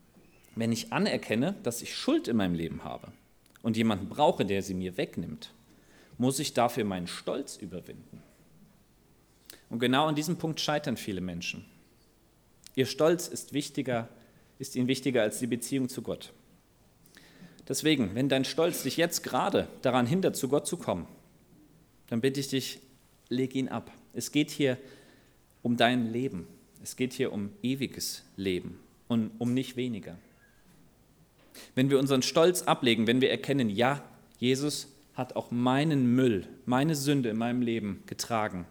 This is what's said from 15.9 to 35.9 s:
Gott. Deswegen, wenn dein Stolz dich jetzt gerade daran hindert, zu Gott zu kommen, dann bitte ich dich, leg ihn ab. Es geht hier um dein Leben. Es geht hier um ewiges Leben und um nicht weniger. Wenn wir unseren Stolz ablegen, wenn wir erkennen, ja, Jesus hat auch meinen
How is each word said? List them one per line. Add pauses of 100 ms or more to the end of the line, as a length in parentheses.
Gott. (1400)
Deswegen,
wenn
dein
Stolz
dich
jetzt
gerade (140)
daran
hindert,
zu
Gott
zu
kommen, (1000)
dann
bitte
ich
dich, (500)
leg
ihn
ab. (220)
Es
geht
hier (840)
um
dein
Leben. (340)
Es
geht
hier
um (100)
ewiges (140)
Leben (300)
und
um
nicht
weniger. (1600)
Wenn
wir
unseren
Stolz
ablegen,
wenn
wir
erkennen,
ja, (360)
Jesus (300)
hat
auch
meinen